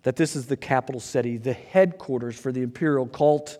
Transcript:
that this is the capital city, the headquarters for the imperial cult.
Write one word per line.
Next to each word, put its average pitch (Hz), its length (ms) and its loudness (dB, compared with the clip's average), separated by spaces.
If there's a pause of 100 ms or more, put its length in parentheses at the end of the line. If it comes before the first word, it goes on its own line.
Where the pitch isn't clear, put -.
that 127 120 0
this 156 200 0
is 127 120 -6
the 135 100 -2
capital 127 440 -2
city, 120 360 -2
the 120 160 -2
headquarters 127 840 0
for 135 140 -4
the 127 100 -2
imperial 127 460 0
cult. 147 520 2